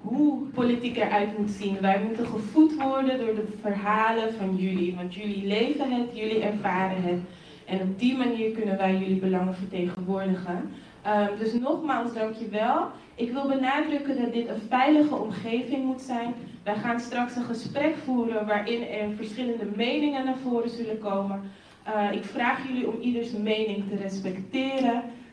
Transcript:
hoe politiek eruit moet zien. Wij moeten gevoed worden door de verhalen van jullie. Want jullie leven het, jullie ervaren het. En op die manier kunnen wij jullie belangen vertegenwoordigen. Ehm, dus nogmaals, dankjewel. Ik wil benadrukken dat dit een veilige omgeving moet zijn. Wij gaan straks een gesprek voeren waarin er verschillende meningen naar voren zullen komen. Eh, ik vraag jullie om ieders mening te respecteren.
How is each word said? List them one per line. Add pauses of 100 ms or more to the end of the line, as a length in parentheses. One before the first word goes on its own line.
hoe
politiek
eruit
moet
zien.
Wij
moeten
gevoed
worden
door
de (120)
verhalen
van
jullie.
Want
jullie
leven
het,
jullie
ervaren
het. (460)
En
op
die
manier
kunnen
wij
jullie
belangen
vertegenwoordigen. (320)
Ehm,
dus
nogmaals,
dankjewel. (240)
Ik
wil
benadrukken
dat
dit
een
veilige
omgeving
moet
zijn. (280)
Wij
gaan
straks
een
gesprek (100)
voeren
waarin
er
verschillende
meningen
naar
voren
zullen
komen. (320)
Eh,
ik
vraag
jullie
om
ieders
mening
te
respecteren. (300)